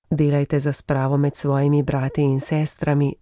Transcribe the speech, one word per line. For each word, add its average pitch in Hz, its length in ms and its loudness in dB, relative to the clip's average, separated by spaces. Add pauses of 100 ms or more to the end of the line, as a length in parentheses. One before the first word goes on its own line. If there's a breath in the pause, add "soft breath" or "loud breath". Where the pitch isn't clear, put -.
(100)
Delajte 143 500 0
za 143 120 -2
spravo 135 440 -2
med 143 200 0
svojimi 143 460 2
brati 135 400 -2
in 135 180 2
sestrami 151 800 0